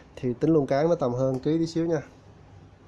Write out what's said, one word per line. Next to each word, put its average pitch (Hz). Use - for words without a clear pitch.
Thì 123
tính 147
luôn 147
cán 143
nó 170
tầm 135
hơn 131
ký 151
tí 165
xíu 165
nha. 156